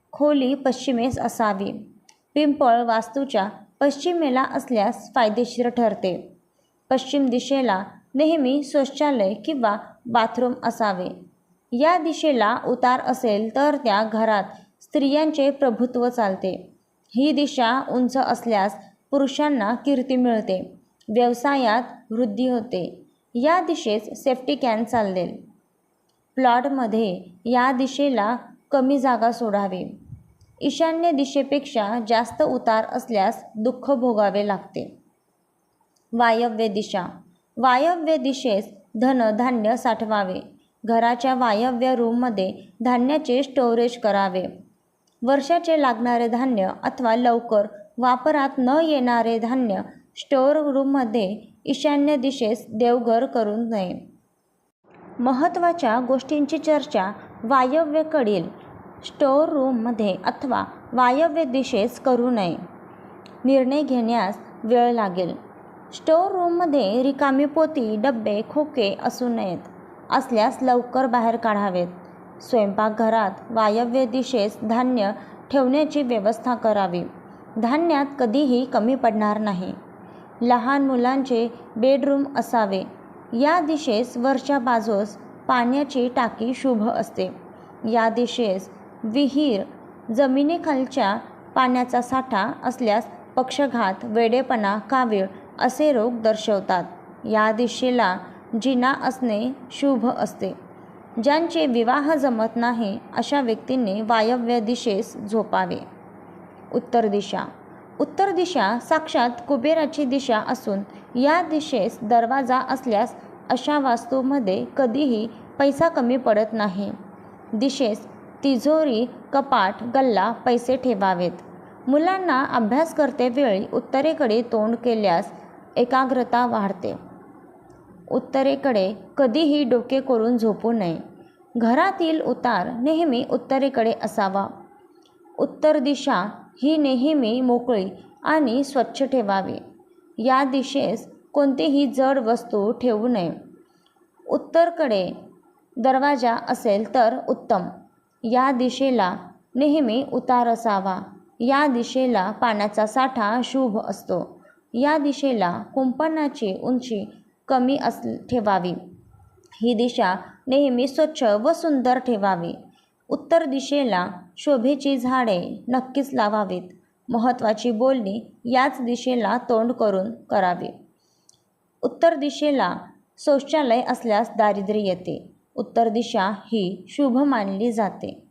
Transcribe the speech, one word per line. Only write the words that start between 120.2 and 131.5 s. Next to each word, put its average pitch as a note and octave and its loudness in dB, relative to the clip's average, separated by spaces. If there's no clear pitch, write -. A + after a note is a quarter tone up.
पैसे A#3+ 0
ठेवावेत. F#3+ 0
मुलांना D#4+ 2
अभ्यास B3+ 0
करतेवेळी B3 0
उत्तरेकडे C4 0
तोंड A#3 0
केल्यास A3 0
एकाग्रता B3 2
वाढते. G3 -4
उत्तरेकडे C4 0
कधीही C#4+ 2
डोके B3 0
करून A#3+ 2
झोपू A3 0
नये. F3+ 0